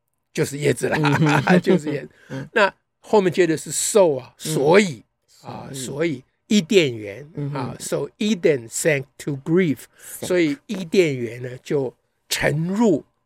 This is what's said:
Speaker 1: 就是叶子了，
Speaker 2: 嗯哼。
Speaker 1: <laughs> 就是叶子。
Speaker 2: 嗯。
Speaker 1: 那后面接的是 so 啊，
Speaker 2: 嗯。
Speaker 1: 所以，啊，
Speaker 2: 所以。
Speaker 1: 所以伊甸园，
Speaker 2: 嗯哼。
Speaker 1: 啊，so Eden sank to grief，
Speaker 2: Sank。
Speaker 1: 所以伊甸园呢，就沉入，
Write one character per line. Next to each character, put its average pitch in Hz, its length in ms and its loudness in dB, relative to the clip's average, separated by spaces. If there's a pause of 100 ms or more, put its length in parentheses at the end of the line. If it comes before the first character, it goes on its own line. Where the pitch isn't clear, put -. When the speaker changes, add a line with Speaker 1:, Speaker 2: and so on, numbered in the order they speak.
(320)
Speaker 1:
就 156 140 -2
是 139 100 -8
叶 143 160 0
子 226 160 -2
了， - 80 0
Speaker 2:
嗯 147 460 2
哼。 185 180 4
Speaker 1:
<laughs> - 0 -
就 185 160 2
是 151 160 -4
叶 143 80 -6
子。 151 80 -18 (220)
Speaker 2:
嗯。 135 240 -10
Speaker 1:
那 202 200 2 (240)
后 - 220 2
面 185 100 2
接 180 160 2
的 160 80 2
是 - 160 -8
so 170 460 2
啊， 123 180 -14 (120)
Speaker 2:
嗯。 156 80 -4
Speaker 1:
所 156 260 6
以， 147 240 -2 (380)
啊， 117 320 -14
Speaker 2:
所 - 0 -
以。 131 100 -8
Speaker 1:
所 139 220 -4
以 131 180 -4 (240)
伊 208 140 4
甸 160 340 2
园， 107 380 -14
Speaker 2:
嗯 143 160 -6
哼。 139 100 -6
Speaker 1:
啊， 127 180 -8
so 143 380 -6
Eden 170 540 0
sank 143 340 -2 (140)
to 143 260 -8
grief， 165 360 2 (400)
Speaker 2:
Sank。 - 60 -10
Speaker 1:
所 180 140 0
以 147 160 0 (100)
伊 190 200 -8
甸 160 280 4
园 120 280 -8
呢， 127 80 -10 (120)
就 139 320 -4 (360)
沉 151 380 -2
入， 196 360 2 (220)